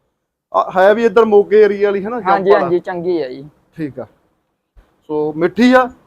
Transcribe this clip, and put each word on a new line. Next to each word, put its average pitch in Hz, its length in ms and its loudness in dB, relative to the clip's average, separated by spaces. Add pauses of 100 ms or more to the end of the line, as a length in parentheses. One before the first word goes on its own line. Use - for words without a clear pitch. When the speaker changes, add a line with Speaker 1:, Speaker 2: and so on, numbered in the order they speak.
(540)
Speaker 1:
ਆ, - 220 -2
ਹੈ 190 180 4
ਵੀ 233 100 0
ਇੱਧਰ 220 200 2
ਮੋਗੇ 208 380 4
ਏਰੀਆ 202 260 0
ਵਾਲੀ 202 160 -4
ਹੈ 220 60 -8
ਨਾ, 247 100 -8
Speaker 2:
ਹਾਂਜੀ, 190 240 -2
Speaker 1:
ਜੰਪਾਲਾ। 196 200 2
Speaker 2:
ਹਾਂਜੀ, 170 160 -2
ਚੰਗੀ 175 420 -6
ਆ 131 60 -8
ਜੀ। 139 200 -16 (280)
Speaker 1:
ਠੀਕ 135 240 -10
ਆ। 104 60 -14 (1000)
ਸੋ 151 300 -4
ਮਿੱਠੀ 175 360 0
ਆ। 254 180 2 (160)